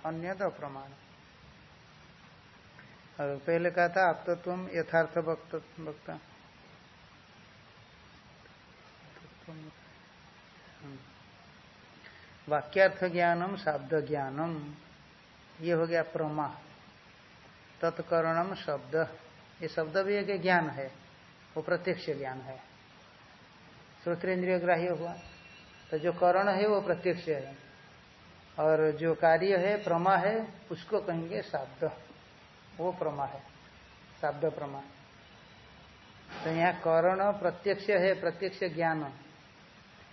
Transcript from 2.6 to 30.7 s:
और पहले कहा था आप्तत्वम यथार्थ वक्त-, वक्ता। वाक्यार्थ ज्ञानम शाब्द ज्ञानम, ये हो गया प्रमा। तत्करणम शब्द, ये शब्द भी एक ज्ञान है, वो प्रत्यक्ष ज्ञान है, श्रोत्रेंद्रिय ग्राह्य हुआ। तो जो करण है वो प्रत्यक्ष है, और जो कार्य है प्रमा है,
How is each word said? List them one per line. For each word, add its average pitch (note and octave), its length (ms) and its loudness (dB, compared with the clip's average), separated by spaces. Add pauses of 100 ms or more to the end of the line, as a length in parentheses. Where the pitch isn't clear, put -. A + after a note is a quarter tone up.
और C#3+ 140 -4
पहले E3+ 340 0
कहा F3 160 4
था F3+ 220 4
आप्तत्वम F3+ 640 -4
यथार्थ E3 440 0
वक्त-, D#3+ 640 -6
वक्ता। D#3 400 -12 (4000)
वाक्यार्थ F#3 540 4
ज्ञानम F3 520 2
शाब्द D3 520 -2
ज्ञानम, D3 680 -4 (880)
ये E3+ 120 0
हो E3 140 2
गया E3 140 2
प्रमा। D3+ 580 -4 (1200)
तत्करणम E3 760 0
शब्द, C3+ 400 -6 (680)
ये D#3+ 60 -6
शब्द D#3 300 -2
भी G3 180 2
एक G3 260 -2
ज्ञान E3+ 280 4
है, C3+ 220 -8 (680)
वो D#3 60 -6
प्रत्यक्ष F3 460 -2
ज्ञान C3 320 -6
है, C3 160 -14 (1500)
श्रोत्रेंद्रिय F3+ 560 0
ग्राह्य F3 300 2
हुआ। E3+ 240 -4 (800)
तो D#3+ 60 -2
जो E3 160 0
करण F#3 360 4
है G3 180 4
वो G3+ 140 4
प्रत्यक्ष F3 460 0
है, C#3 300 -4 (1000)
और D#3 320 4
जो D#3 240 0
कार्य E3+ 420 6
है G3+ 260 2
प्रमा F3 340 4
है, A3 300 0 (240)